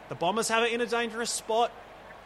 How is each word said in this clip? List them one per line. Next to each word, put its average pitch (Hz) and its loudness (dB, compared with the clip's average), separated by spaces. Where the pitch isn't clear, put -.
The 139 -6
Bombers 190 2
have 226 4
it 233 2
in 240 0
a 233 2
dangerous 226 -2
spot, 226 2